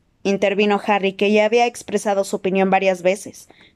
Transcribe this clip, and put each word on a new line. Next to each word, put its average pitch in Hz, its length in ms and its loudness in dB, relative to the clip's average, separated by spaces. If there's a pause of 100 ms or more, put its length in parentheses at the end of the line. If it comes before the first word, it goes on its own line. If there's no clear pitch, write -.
(220)
intervino 202 640 0
Harry, 196 280 0
que 202 180 0
ya 214 140 4
había 240 200 2
expresado 208 580 -4
su 190 120 -6
opinión 190 340 0
varias 190 320 0
veces, 185 480 -4 (260)